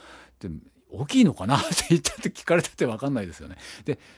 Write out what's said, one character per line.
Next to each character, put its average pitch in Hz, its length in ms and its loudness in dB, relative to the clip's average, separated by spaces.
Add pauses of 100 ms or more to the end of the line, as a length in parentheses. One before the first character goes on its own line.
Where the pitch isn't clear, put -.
(400)
で 101 100 -10
も、 78 100 -10 (300)
「大 127 160 -8
き 262 160 4
い - 20 10
の 160 100 6
か 92 120 -8
な？」 123 120 4
<laughs> 190 40 2
っ - 80 -
て - 200 0
言 170 100 6
っ - 20 -4
た - 120 -2
っ - 40 -14
て - 120 -6
聞 - 140 -10
か 170 120 2
れ 170 80 4
た - 60 -8
っ - 20 -16
て - 140 -2
分 113 120 -2
か 135 120 -4
ん 143 40 -2
な 120 80 -2
い 95 60 -6
で 82 60 -12
す - 80 -18
よ 69 60 -14
ね。 - 100 -16 (280)
で、 143 140 -4 (180)